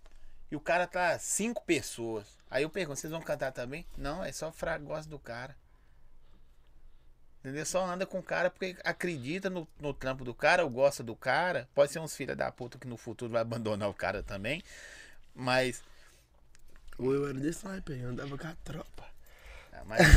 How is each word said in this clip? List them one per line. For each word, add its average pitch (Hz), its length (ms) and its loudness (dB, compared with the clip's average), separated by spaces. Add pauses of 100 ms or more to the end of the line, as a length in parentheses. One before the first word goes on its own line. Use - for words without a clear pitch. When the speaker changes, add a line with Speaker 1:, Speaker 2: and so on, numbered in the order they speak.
(520)
Speaker 1:
e 151 60 -6
o - 20 -4
cara 175 280 4
tá 175 300 4
cinco - 460 -2
pessoas. 113 640 0 (260)
Aí 135 120 2
eu 156 60 0
pergunto, 156 300 -4
"Vocês 156 120 -6
vão 160 100 -6
cantar 139 320 -2
também?" 135 320 -6 (120)
"Não, 143 260 -4
é 139 100 -4
só 160 180 -6
fra-, 165 260 -4
gosto 156 320 -6
do 151 100 -10
cara." 127 360 -10 (1800)
Entendeu? 139 260 -6
Só 185 200 0
anda 180 220 -2
com - 100 -6
o 175 60 -4
cara 170 260 2
porque 180 340 -4
acredita 170 680 -2
no, 175 160 -6 (120)
no 143 140 -2
trampo 131 320 -4
do 120 80 -6
cara, 170 300 8
ou 147 60 2
gosta 135 340 4
do 113 120 -6
cara. 147 600 2
Pode 143 160 8
ser 165 80 -4
uns - 160 -6
filha 135 200 -2
da 135 160 0
puta 120 280 -10
que 127 80 -10
no 120 100 -8
futuro 117 340 -8
vai 117 100 4
abandonar 107 460 0
o 98 60 0
cara 95 300 -2
também. 110 400 -4 (680)
Mas 127 500 2 (1120)
Speaker 2:
Ou 127 160 2
eu 143 160 2
era 131 100 -4
desse 160 240 -2
naipe 190 300 -8
aí, 127 80 -6
eu 123 80 -4
andava 139 260 -6
com 156 120 -8
a 165 160 -10
tropa. - 400 -10 (680)
Speaker 1:
Ah, - 140 -12
mas - 140 -2 (180)